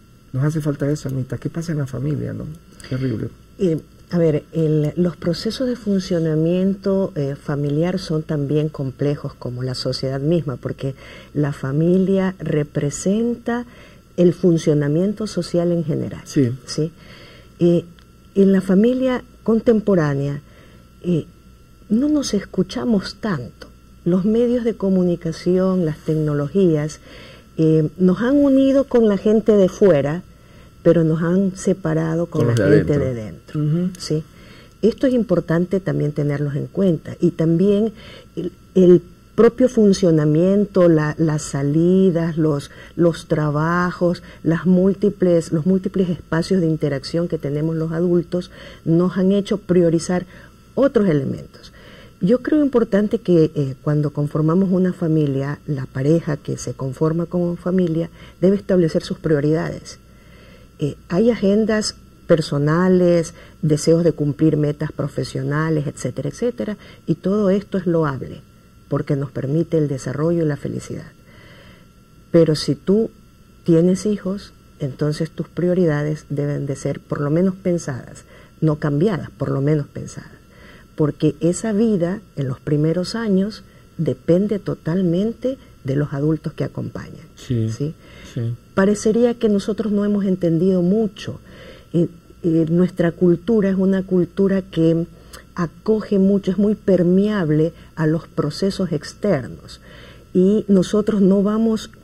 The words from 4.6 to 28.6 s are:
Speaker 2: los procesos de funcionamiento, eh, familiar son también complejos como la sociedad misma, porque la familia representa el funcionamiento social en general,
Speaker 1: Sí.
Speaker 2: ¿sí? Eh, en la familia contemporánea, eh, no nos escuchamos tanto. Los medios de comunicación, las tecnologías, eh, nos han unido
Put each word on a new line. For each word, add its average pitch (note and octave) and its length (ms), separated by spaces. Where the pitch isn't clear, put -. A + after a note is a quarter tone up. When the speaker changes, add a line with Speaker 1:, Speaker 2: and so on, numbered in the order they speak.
Speaker 2:
los F3 200
procesos A3 520
de A#3+ 80
funcionamiento, F#3 1400
eh, C#3 260
familiar D3 580
son D#3 240
también D3+ 460
complejos C#3 680
como B2 280
la C3 120
sociedad C3+ 460
misma, D3 360
porque - 380
la C#3+ 180
familia F#3 840
representa G3 1300
el F3+ 160
funcionamiento E3 960
social F3 460
en E3+ 120
general, C3 400
Speaker 1:
Sí. B2+ 280
Speaker 2:
¿sí? D#3 260
Eh, E3+ 260
en G3 180
la F#3+ 80
familia B3 640
contemporánea, E3+ 1000
eh, E3+ 240
no B3 200
nos D4 260
escuchamos G3+ 840
tanto. D3+ 480
Los F3 200
medios A#3 400
de A3+ 100
comunicación, F#3 1120
las D#3 140
tecnologías, D3+ 1000
eh, D#3 320
nos F#3 220
han B3 160
unido C4+ 480